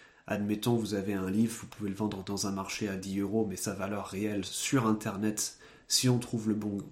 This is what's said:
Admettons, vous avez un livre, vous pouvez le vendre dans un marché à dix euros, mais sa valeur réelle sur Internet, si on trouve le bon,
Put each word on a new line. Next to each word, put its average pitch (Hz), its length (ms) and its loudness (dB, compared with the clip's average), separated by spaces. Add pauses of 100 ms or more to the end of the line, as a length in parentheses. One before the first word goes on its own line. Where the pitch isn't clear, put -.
(280)
Admettons, 107 480 2
vous 107 180 0
avez 101 200 0
un 92 180 0
livre, 113 300 4
vous - 60 -12
pouvez 104 220 -6
le 95 60 -4
vendre 101 280 -2
dans 101 240 -2
un 98 40 -2
marché 98 380 -2
à 95 80 -4
dix 95 220 -2
euros, 104 280 2
mais 92 80 -4
sa 101 180 -2
valeur 95 340 -4
réelle 101 360 -2
sur - 420 2
Internet, 107 720 0 (300)
si - 220 4
on 123 100 6
trouve 110 300 -2
le 104 60 4
bon, 104 220 -2 (140)